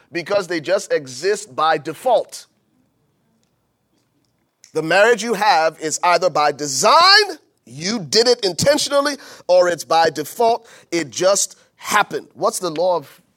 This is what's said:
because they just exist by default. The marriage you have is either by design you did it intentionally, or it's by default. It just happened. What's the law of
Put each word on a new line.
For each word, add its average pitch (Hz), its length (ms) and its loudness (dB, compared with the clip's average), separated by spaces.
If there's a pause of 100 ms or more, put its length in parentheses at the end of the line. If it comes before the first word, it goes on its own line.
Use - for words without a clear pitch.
(100)
because 180 360 -2
they 170 140 -4
just 180 300 -2
exist 151 640 -4
by 156 220 0
default. 156 680 -4 (2250)
The 156 100 -4
marriage 196 400 2
you 233 120 -4
have 165 460 0
is 156 220 -6
either 170 280 2
by 151 220 0
design 302 880 2 (280)
you 175 320 -8
did 202 300 0
it 233 160 0
intentionally, 285 720 0 (320)
or 180 200 4
it's 170 160 -4
by 165 260 2
default. 226 580 -2 (220)
It 160 200 -4
just 190 480 -2 (180)
happened. 175 580 -4
What's 185 240 -4
the 175 120 -6
law 170 260 -2
of - 260 -12 (140)